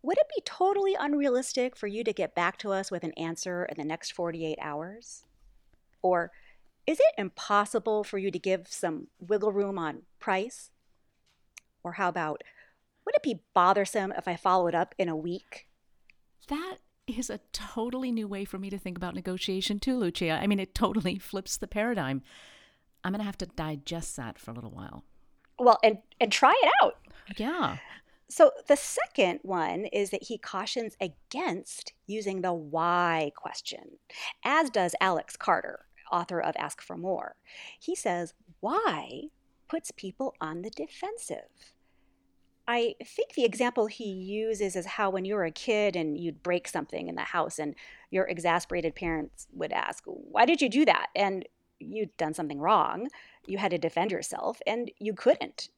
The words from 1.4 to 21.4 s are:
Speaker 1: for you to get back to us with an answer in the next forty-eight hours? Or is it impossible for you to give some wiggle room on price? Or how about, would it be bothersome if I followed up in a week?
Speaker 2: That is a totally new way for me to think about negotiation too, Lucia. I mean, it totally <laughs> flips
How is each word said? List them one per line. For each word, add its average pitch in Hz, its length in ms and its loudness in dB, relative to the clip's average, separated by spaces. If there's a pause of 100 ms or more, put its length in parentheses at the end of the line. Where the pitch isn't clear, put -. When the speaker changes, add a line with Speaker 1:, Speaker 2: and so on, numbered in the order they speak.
Speaker 1:
for 214 100 -6
you 214 160 -4
to 214 100 0
get 180 220 -2
back 175 220 2
to 202 160 -2
us 190 180 -2
with 175 120 -6
an 165 100 -4
answer 175 520 -4
in - 120 -8
the 147 80 -6
next 160 260 -6
forty-eight 165 500 -4
hours? 160 640 -10 (800)
Or 175 300 4 (540)
is 311 140 2
it 605 180 8
impossible 208 880 0
for 202 140 -4
you 190 140 0
to 175 60 -6
give 185 300 0
some - 400 -4 (120)
wiggle 208 320 2
room 196 280 0
on 156 240 -4 (160)
price? 202 520 -2 (1120)
Or 175 100 -8
how 185 160 2
about, 160 340 -2 (640)
would 480 100 -2
it 571 80 6
be 226 180 -2 (120)
bothersome 196 600 4
if - 120 -6
I 175 80 -2
followed 180 400 4
up 170 240 2
in 180 100 2
a 160 60 -2
week? 175 520 -8 (800)
Speaker 2:
That 330 280 -6 (320)
is 240 240 -4
a 208 80 -6 (120)
totally 247 600 -4
new 220 160 -2
way 196 180 -6
for 196 140 -8
me 196 100 -8
to 196 80 -6
think 180 200 -8
about 175 180 -6
negotiation 185 640 -2
too, 254 180 0
Lucia. 175 420 0
I 190 60 -2
mean, 202 140 4
it - 160 -6
totally 196 440 2
<laughs> - 0 -
flips - 380 -6